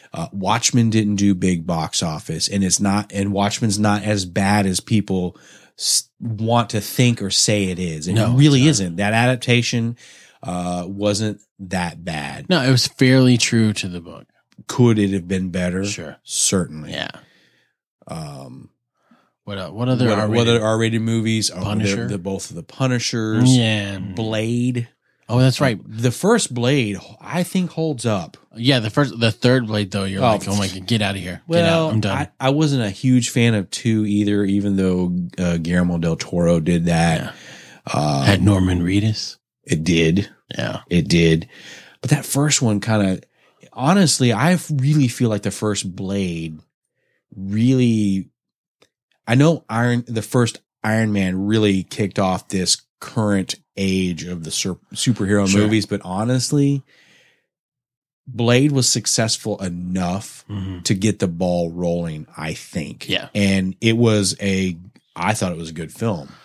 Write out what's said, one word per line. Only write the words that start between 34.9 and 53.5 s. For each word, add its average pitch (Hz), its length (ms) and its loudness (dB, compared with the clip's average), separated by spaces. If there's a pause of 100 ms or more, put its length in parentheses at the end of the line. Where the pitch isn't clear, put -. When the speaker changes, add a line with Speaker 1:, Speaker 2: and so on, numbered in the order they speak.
Speaker 1:
uh, 87 180 0
Guillermo 87 420 0
del 82 180 0
Toro 85 440 2
did 85 260 2
that. 82 360 2
Speaker 2:
Yeah. 73 100 -10 (540)
Speaker 1:
Uh, 71 380 0
Speaker 2:
Had 98 180 4
Norman 92 400 4
Reedus. 101 560 -2 (260)
Speaker 1:
It 80 200 -2
did. 82 440 2 (260)
Speaker 2:
Yeah. - 260 -6 (100)
Speaker 1:
It 87 180 2
did. 82 400 4 (540)
But - 80 -6
that 143 160 0
first 143 340 0
one 107 200 0
kinda, 101 400 0 (520)
honestly, 139 640 2
I 139 200 2
f-, - 200 -4
really 139 340 2
feel 117 220 0
like 104 120 -2
the 104 80 -2
first 98 460 -4
Blade 90 600 -4 (760)
really, 107 920 0 (1000)
I 113 100 0
know 151 340 4
Iron, 120 360 0
the 113 140 -4
first 120 400 0 (240)
Iron 110 280 2
Man 95 340 0
really 104 380 2
kicked - 340 -4
off 92 300 -2
this 92 340 -2 (180)
current 101 540 -2 (220)